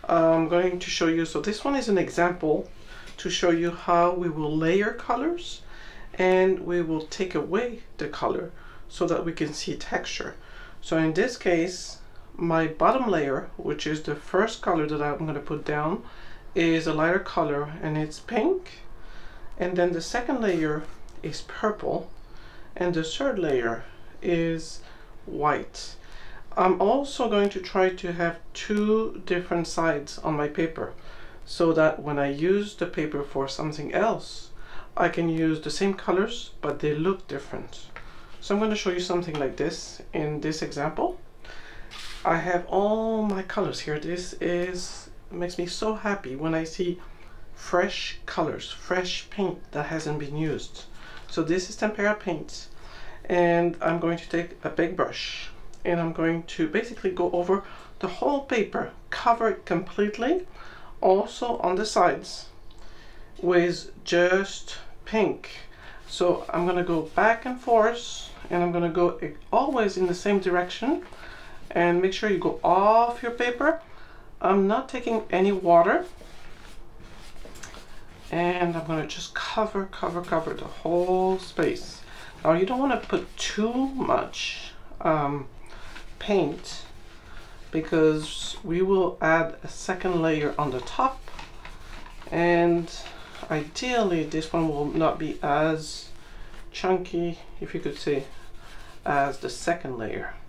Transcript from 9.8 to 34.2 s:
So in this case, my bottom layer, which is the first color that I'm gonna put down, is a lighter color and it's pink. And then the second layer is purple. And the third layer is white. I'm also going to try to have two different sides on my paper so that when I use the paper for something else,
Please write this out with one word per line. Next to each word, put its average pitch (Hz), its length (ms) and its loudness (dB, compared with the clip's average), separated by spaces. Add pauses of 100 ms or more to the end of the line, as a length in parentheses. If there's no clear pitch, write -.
So - 160 0
in 160 160 4
this 233 240 2
case, 180 600 0 (360)
my 165 340 2
bottom 220 420 4
layer, 147 480 2
which - 280 -4
is 151 160 -2
the 147 140 -4
first - 460 0
color 165 240 2
that 147 160 0
I'm 147 240 -2
gonna 143 140 -4
put 147 260 -4
down, 151 360 0 (520)
is 165 320 4
a 156 80 2
lighter 165 240 4
color 151 640 0
and 156 160 0
it's 151 220 -4
pink. 302 600 0 (800)
And 185 180 0
then 175 160 4
the 170 80 0
second 247 400 -2
layer 156 440 2 (380)
is 160 200 -6
purple. - 680 -2 (680)
And 180 140 2
the 160 100 2
third 247 360 0
layer 120 460 2 (360)
is 165 600 0 (440)
white. - 680 0 (640)
I'm 185 200 6
also 247 520 2
going 202 180 4
to 190 140 -4
try 185 260 4
to 180 240 -4
have 170 260 0 (140)
two 214 720 2
different 175 420 0
sides 160 520 0
on 156 180 0
my 147 120 0
paper 160 440 -2 (540)
so 165 260 4
that 156 300 6
when 143 160 -2
I 139 120 2
use 190 440 2
the - 100 -2
paper 147 380 -2
for 135 260 -2
something 151 460 -4
else, 185 560 0 (440)